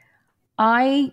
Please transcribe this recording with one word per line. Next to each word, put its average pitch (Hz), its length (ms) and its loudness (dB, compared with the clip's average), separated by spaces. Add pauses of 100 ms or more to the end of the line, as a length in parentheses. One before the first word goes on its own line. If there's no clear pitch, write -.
(580)
I 262 560 0